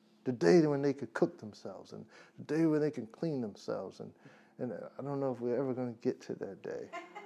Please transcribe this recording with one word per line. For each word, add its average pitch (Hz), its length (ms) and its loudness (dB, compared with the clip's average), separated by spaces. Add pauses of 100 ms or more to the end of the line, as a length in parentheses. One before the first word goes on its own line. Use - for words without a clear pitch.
(240)
The 127 80 2
day 170 340 8
when 143 160 2
they 143 100 4
could 139 220 -8
cook 175 240 0
themselves, 101 540 -14
and 107 120 -12 (340)
the - 180 -4
day 165 100 6
when 151 160 4
they 151 80 2
can 123 160 -6
clean 151 340 -4
themselves. 101 600 -6
And, 107 100 -12 (480)
and 127 160 -6 (240)
I - 40 -10
don't 139 160 -4
know 135 140 0
if 117 80 -8
we're 120 160 0
ever 131 160 0
gonna 123 300 -4
get - 240 -2
to - 80 -6
that - 280 -10
day. - 300 -8
<laughs> 349 60 -10 (280)